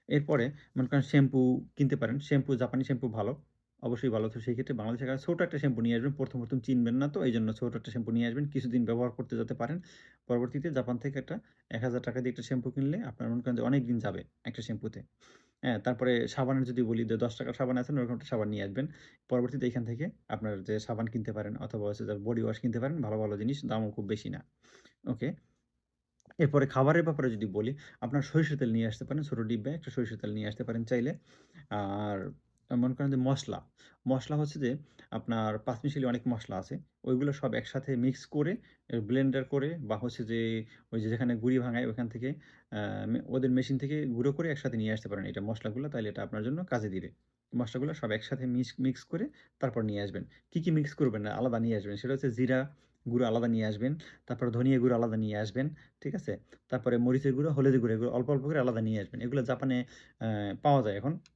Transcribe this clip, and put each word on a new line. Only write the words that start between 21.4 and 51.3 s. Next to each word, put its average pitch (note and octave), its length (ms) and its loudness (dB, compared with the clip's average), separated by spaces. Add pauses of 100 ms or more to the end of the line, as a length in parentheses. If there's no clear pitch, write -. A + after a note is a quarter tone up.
অথবা G#2 320 -4
হচ্ছে G#2 180 -4
যে G#2+ 80 -2
বডি A2+ 280 -2
ওয়াশ A2 180 0
কিনতে A#2 200 -2
পারেন, C#3+ 220 -2
ভালো G#2+ 160 0
ভালো G#2 180 0
জিনিস, B2 280 -2
দামও A2 260 0
খুব G#2 140 -6
বেশি G#2 260 -4
না। F#2+ 100 -8 (680)
ওকে, B2+ 220 -2 (1080)
এরপরে C#3+ 280 6
খাবারের D3+ 360 6
ব্যাপারে C#3+ 280 2
যদি A2 160 -2
বলি, G#2+ 260 0 (280)
আপনার C3+ 220 0
সরিষার D3+ 360 2
তেল A#2 140 2
নিয়ে A2+ 140 4
আসতে A2 180 -4
পারেন, D3+ 180 -2
ছোটো B2 220 -4
ডিব্বা A2+ 260 -2
একটা D#3+ 200 -6
সরিষার A2 280 -2
তেল G#2 160 -6
নিয়ে G#2+ 140 -4
আসতে A2 160 -6
পারেন A#2 200 -4
চাইলে। B2 260 2 (600)
আর G#2 480 -2 (520)
মনে B2+ 240 2
করেন C#3 160 0
যে C#3 60 2
মশলা, C3 440 0 (480)
মশলা C3 280 0
হচ্ছে D3 240 -2
যে B2 100 2 (400)
আপনার A2 480 -2
পাঁচমিশালি C3 480 -2
অনেক A#2+ 220 0
মশলা A2 280 -2
আছে, F#2+ 180 -6 (300)
ওইগুলো C3+ 280 2
সব B2+ 220 -2
একসাথে C3 420 -4
মিক্স B2 300 0
করে, D#3 260 0 (360)
এ, A#2 120 -2
ব্লেন্ডার C3 440 2
করে C#3+ 340 -2
বা A2 180 -2
হচ্ছে A#2 280 -4
যে A2+ 400 0 (280)
ওই A2+ 80 0
যে G#2+ 80 0
যেখানে A#2+ 280 0
গুঁড়ি B2 220 4
ভাঙায় B2 280 0
ওখান A#2 220 -2
থেকে, A#2 200 -6
আহ, G#2 800 -6
মে-, A2+ 200 0
ওদের B2+ 240 2
মেশিন B2+ 280 2
থেকে D3 280 -2
গুঁড়ো B2 260 2
করে E3 180 0
একসাথে B2+ 260 -4
নিয়ে G#2+ 160 0
আসতে A2 160 -4
পারেন G2 160 -4
এটা F#2 160 -6
মশলাগুলো, A2 480 -4
তাহলে A#2 200 -2
এটা G2+ 140 -4
আপনার G#2+ 200 -4
জন্য D3 220 -2
কাজে A2 240 0
দিবে। F#2 200 -4 (440)
মশলাগুলো B2 420 -2
সব A2+ 160 -4
একসাথে C3 360 -4
মিক্স, B2 320 0
মিক্স C3 260 0
করে F3 200 -4 (340)
তারপর A#2+ 240 0
নিয়ে G#2 200 -2
আসবেন। F#2+ 220 -6 (260)
কী E3+ 100 -2
কী E3+ 100 2
মিক্স D3+ 240 2
করবেন A2 280 0
না, G#2 80 -4